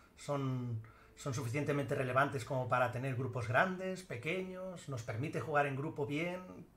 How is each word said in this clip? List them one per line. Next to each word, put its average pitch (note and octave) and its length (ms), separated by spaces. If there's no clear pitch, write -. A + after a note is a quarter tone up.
son, B2+ 640
son C#3+ 180
suficientemente C#3 600
relevantes C3+ 480
como B2+ 240
para B2 240
tener B2 240
grupos A#2+ 320
grandes, F#3 560
pequeños? F#3 840
¿Nos A#2+ 140
permite C#3 360
jugar D3 260
en C#3 120
grupo C#3+ 280
bien? E3+ 360